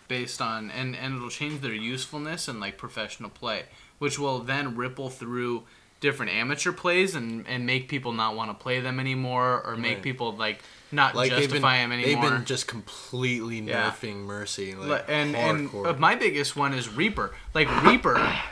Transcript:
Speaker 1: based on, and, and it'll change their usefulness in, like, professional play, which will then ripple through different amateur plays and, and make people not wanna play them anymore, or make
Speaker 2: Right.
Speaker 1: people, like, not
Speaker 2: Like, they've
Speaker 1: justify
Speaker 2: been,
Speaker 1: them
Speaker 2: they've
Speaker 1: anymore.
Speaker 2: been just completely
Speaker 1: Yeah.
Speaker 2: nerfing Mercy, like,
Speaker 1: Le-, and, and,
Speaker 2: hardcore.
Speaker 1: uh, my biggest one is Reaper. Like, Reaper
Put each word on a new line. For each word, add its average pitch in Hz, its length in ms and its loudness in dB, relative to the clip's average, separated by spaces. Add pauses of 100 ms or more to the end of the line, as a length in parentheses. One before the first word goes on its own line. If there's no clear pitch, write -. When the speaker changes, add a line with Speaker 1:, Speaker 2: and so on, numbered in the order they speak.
Speaker 1:
based 123 340 -4
on, 110 300 -4
and, 127 260 -4
and 131 200 -4
it'll 120 120 -6
change 147 320 -6
their 120 140 -4
usefulness 139 760 -6
in, 120 100 -6
like, 101 200 -8
professional 110 500 -8
play, 107 360 -4 (340)
which 143 200 -2
will 135 200 0
then 131 380 -2
ripple 127 340 -4
through 120 540 -4 (360)
different 127 320 0
amateur 135 400 0
plays 180 420 4
and, 113 340 -4
and 123 180 -2
make 127 220 0
people 127 240 -2
not 110 220 2
wanna 107 200 -4
play 127 260 -2
them 131 180 -2
anymore, 127 680 2
or 113 100 -4
make 120 200 0
Speaker 2:
Right. 98 60 -10
Speaker 1:
people, 123 340 -2
like, 107 260 -2 (280)
not 143 240 4
Speaker 2:
Like, 127 180 4
they've 127 80 4 (100)
Speaker 1:
justify 135 320 4
Speaker 2:
been, 120 80 0
Speaker 1:
them 120 100 0
Speaker 2:
they've 139 160 4
Speaker 1:
anymore. 120 140 4
Speaker 2:
been 120 160 2
just 127 200 -2
completely 117 920 -4
Speaker 1:
Yeah. 113 300 0
Speaker 2:
nerfing 101 340 -6
Mercy, 101 500 -6
like, 95 140 -6
Speaker 1:
Le-, 147 160 0 (100)
and, 147 220 2
and, 143 340 2
Speaker 2:
hardcore. 101 180 -2
Speaker 1:
uh, 165 100 2
my 170 160 6
biggest 151 420 0
one 139 160 2
is 123 160 -2
Reaper. 120 460 -2 (200)
Like, 156 140 4 (140)
Reaper - 500 6 (180)